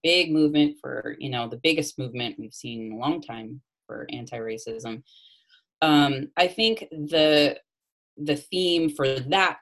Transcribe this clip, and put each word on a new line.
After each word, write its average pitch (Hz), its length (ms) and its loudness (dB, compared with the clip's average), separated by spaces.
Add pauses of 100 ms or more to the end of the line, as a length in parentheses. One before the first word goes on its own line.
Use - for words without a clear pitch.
big 170 300 4
movement 151 480 4
for, 120 380 -8
you 135 120 -8
know, 120 180 -4
the 120 140 -12
biggest 160 360 0
movement 120 400 -6
we've 110 140 -14
seen 117 340 -10
in 110 60 -10
a 107 40 -10
long 147 260 -2
time 113 380 -12 (260)
for 113 260 -12
anti-racism. 113 920 -10 (800)
Um, 147 560 4
I 180 100 4
think 220 440 0
the, 151 680 4 (600)
the 147 180 0
theme 170 540 0
for 135 280 0
that, 170 440 2